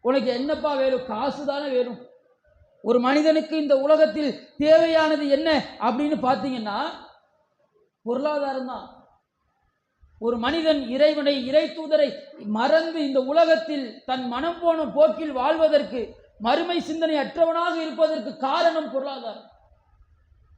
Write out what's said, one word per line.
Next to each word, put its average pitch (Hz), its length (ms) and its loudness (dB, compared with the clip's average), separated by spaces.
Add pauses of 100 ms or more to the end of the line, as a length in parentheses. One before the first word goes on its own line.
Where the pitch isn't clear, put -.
உனக்கு 247 300 0
என்னப்பா 285 420 -4
வேணும்? 262 320 -2
காசு 269 400 -6
தானே 285 220 -4
வேணும். 247 380 -4 (800)
ஒரு 247 120 4
மனிதனுக்கு 311 580 2
இந்த 285 200 2
உலகத்தில் 302 800 2
தேவையானது 311 720 4
என்ன 277 500 0
அப்படின்னு 269 420 0
பார்த்தீங்கன்னா, 254 640 -2 (1200)
பொருளாதாரம் 269 640 -4
தான். - 400 -14 (1120)
ஒரு 240 180 -2
மனிதன் 294 520 0
இறைவனை, 277 580 2
இறை 302 220 2
தூதரை 302 440 0 (320)
மறந்து 302 600 0
இந்த 269 120 0
உலகத்தில் 302 840 0
தன் 254 220 -4
மனம் 302 320 -4
போன 330 260 0
போக்கில் 311 460 2
வாழ்வதற்கு, 269 840 0 (240)
மறுமை 330 400 0
சிந்தனை 320 380 -2
அற்றவனாக 330 640 0
இருப்பதற்கு 311 560 -2
காரணம் 320 540 0
பொருளாதாரம். 262 580 -8 (1080)